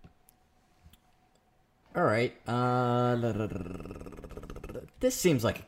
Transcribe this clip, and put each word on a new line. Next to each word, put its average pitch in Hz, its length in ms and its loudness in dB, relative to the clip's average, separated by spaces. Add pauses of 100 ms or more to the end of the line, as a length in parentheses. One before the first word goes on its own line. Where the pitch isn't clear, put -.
(2000)
All 175 80 2
right. 120 300 4 (140)
Uh, 113 60 -2
la, 123 600 2
la, 117 140 0
la, - 20 0
la, 107 140 -2
la, - 0 -
la, - 40 -
la, - 960 -12 (220)
la, - 80 -12
la. - 40 -10 (220)
This 254 140 4
seems 143 280 4
like 104 160 0
a - 80 -16